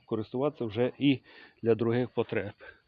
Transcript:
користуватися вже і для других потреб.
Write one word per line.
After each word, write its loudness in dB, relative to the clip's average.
користуватися -4
вже 0
і 4
для 4
других 0
потреб. -4